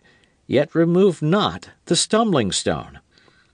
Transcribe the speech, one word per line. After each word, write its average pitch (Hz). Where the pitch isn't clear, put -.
yet 147
remove 170
not 156
the 175
stumbling 175
stone. -